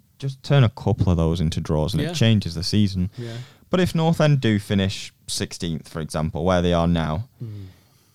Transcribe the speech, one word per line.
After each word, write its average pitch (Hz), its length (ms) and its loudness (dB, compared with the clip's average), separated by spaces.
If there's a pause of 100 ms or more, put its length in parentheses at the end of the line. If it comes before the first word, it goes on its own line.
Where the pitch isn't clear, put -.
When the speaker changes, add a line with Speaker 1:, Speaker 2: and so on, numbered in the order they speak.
(180)
Speaker 1:
just 135 240 -10
turn 143 220 4
a 107 60 4
couple - 420 0
of 85 60 2
those 82 200 0
into 82 220 -2
draws, 76 320 -2
and - 100 -2
Speaker 2:
Yeah. - 100 -4
Speaker 1:
it - 20 -10
changes 110 400 2
the 85 100 -6
season. 98 540 0
Speaker 2:
Yeah. 117 180 -12 (320)
Speaker 1:
But 180 120 0
if 180 140 0
North 165 280 2
End 147 180 4
do 110 180 2
finish 98 540 -2 (140)
sixteenth, - 600 -6
for - 140 -10
example, 78 460 -4
where 90 160 4
they 87 100 2
are 85 160 2
now, 82 400 -2 (160)
Speaker 2:
Mm. 104 220 -14 (480)